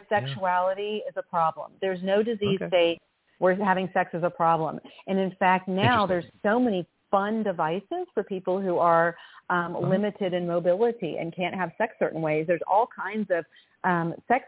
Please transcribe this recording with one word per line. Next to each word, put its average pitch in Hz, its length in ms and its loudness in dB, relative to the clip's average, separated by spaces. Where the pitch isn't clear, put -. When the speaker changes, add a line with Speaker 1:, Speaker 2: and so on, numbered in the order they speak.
Speaker 1:
Yeah. 208 80 2
Speaker 2:
sexuality 190 880 -2
is 180 80 -16
a 185 60 -8
problem. 160 480 -2
There's 185 220 -2
no 196 180 2
disease 208 400 0
Speaker 1:
Okay. 175 60 -6
Speaker 2:
state 170 340 2
where 180 160 4
having 190 380 0
sex 180 200 0
is 170 100 -4
a 175 60 2
problem. 165 500 0
And 190 100 0
in 190 220 0
fact, 185 280 2
now 208 360 2
Speaker 1:
Interesting. 190 40 0
Speaker 2:
there's 180 460 -2
so 240 60 2
many 202 260 0
fun 208 320 0
devices 196 720 -4
for 220 100 -2
people 185 380 -4
who 180 160 0
are, 170 380 4
um, 175 260 0
Speaker 1:
Uh-huh. 175 120 -2
Speaker 2:
limited 196 460 0
in 175 120 -2
mobility 175 720 0
and 165 160 -6
can't 180 220 -4
have 180 220 -4
sex 226 200 -4
certain 160 240 -2
ways. 156 240 0
There's 165 220 0
all 214 180 4
kinds 196 360 -4
of, 170 120 0
um, 170 280 2
sex - 200 2